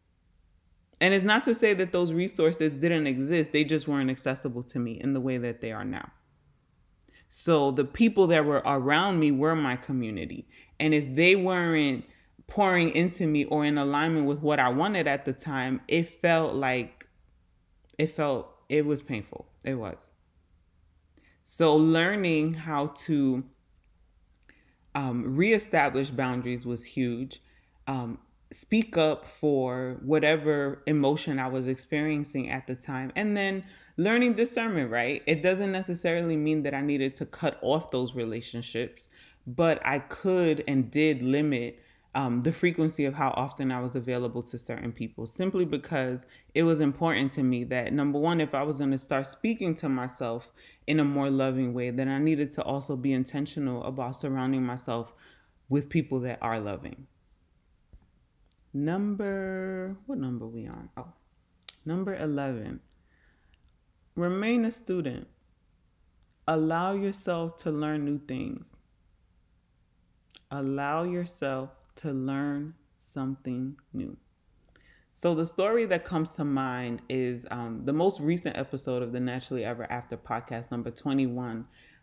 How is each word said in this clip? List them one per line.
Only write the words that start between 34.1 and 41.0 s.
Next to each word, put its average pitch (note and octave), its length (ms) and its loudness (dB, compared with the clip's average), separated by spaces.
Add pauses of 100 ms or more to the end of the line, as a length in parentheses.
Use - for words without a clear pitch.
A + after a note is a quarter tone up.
discernment, A3 560 0
right? A#2+ 380 0
It D3+ 160 2
doesn't F#3+ 280 2
necessarily E3+ 640 0
mean D3+ 280 2
that C#3+ 100 -2
I C#3 80 -2
needed C3+ 340 0
to C#3+ 120 -8
cut - 340 -4
off D#3 300 0
those B2+ 240 -2
relationships, A#2 920 -6 (360)
but D#3+ 400 2
I C#3 140 0
could F3 680 2
and C3+ 220 2
did D3+ 320 2